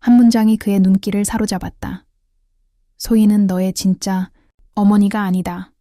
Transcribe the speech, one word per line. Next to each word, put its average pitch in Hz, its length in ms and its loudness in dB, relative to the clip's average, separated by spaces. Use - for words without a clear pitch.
한 240 160 2
문장이 226 400 4
그의 202 240 -2
눈길을 196 440 0
사로잡았다. - 800 -8
"소희는 208 480 2
너의 185 260 -2
진짜 185 580 -4
어머니가 208 480 2
아니다." 180 580 -6